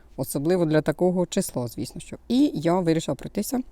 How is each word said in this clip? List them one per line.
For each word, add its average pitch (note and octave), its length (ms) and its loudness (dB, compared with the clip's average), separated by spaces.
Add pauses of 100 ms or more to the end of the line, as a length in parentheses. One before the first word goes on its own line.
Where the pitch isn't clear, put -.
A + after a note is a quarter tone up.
(160)
особливо D#3+ 480 0
для D#3 180 4
такого F3 440 0
числа, B2+ 420 -4
звісно - 320 -10
що. - 160 -16 (120)
І C#4 260 4
я E3 260 2
вирішила E3 340 2
пройтися G#3 460 -4 (120)